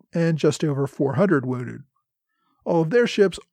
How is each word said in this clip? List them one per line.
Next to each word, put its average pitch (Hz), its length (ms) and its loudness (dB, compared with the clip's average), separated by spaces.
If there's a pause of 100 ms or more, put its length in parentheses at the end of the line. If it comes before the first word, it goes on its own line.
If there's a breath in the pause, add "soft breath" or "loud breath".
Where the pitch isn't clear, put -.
(140)
and 165 240 0
just 147 260 0
over 139 240 -2
four 135 280 -2
hundred 151 300 2
wounded. 123 360 -8 (840)
All 165 200 0
of 160 80 -2
their 240 160 4
ships 196 320 2 (140)